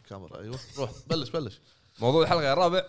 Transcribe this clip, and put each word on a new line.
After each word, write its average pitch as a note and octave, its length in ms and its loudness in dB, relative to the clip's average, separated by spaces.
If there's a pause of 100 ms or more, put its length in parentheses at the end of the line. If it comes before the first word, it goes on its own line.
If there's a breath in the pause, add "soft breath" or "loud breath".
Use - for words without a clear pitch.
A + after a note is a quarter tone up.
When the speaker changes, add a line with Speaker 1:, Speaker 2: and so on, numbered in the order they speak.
Speaker 1:
الكاميرا، F#2+ 360 -16
أيوة. A#2 180 -12 (200)
روح، B2+ 120 -6 (200)
بلش، D#3+ 200 -4
بلش. D3 300 -8 (380 soft breath)
Speaker 2:
موضوع C3+ 240 4
الحلقة E3 200 2
يا C#3 100 2
الربع F3 360 4